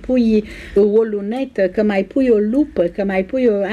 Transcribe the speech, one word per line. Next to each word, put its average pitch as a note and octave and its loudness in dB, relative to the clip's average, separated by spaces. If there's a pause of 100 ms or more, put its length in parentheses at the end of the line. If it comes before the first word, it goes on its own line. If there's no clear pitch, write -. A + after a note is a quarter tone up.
pui A3+ 2 (320)
o G#3 4
lunetă, A3 -4
că F#3+ 0
mai G3+ 0
pui C4 0
o A#3 4
lupă, A3 0
că F3 -2
mai F#3+ 0
pui C4 -2
o, A3+ 4 (200)